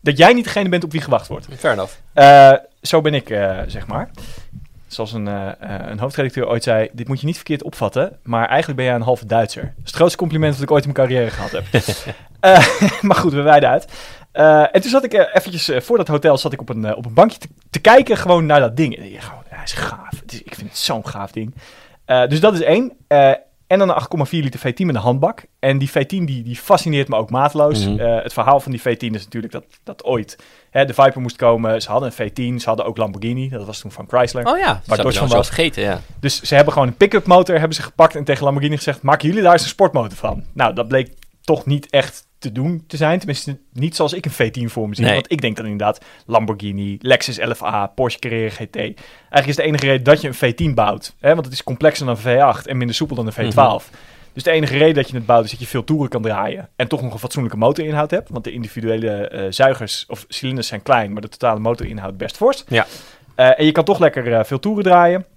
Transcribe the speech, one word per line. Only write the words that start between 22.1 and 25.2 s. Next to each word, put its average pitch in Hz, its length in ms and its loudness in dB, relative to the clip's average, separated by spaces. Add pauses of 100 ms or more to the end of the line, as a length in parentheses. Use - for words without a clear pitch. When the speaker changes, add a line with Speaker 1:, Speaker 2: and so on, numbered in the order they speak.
Speaker 1:
dus 151 120 0
dat 208 140 4
is 165 80 -2
één. 202 320 2 (140)
Eh, 143 220 6 (380)
en 185 120 2
dan 190 100 2
een 165 60 0
acht - 120 -4
komma 151 180 -2
vier 160 180 -4
liter 135 160 -6
V 127 140 -4
tien 185 120 -4
met 156 100 -2
een 101 60 -4
handbak. 135 420 -2 (160)